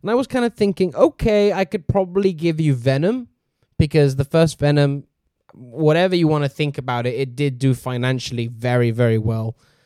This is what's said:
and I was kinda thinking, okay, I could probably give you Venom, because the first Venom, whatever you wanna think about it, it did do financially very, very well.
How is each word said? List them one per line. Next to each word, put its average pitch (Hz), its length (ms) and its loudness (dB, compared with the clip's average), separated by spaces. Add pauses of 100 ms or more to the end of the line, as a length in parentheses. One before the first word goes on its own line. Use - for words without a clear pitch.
and 190 80 -6
I 226 60 0
was 262 100 0
kinda 240 240 -2
thinking, 185 460 -2
okay, 208 560 2
I 185 140 0
could 180 200 -6
probably 190 460 0
give 160 300 -2
you 151 120 2
Venom, 143 540 -2 (500)
because 143 380 2
the 139 80 -2
first 165 340 0
Venom, 143 460 0 (500)
whatever 156 640 0
you 165 140 2
wanna 147 180 0
think 143 300 -6
about 123 280 -4
it, 123 100 -4
it 127 200 -4
did 135 240 -2
do 131 140 2
financially 123 720 -4
very, 120 440 0
very 113 260 2
well. 113 400 -4 (280)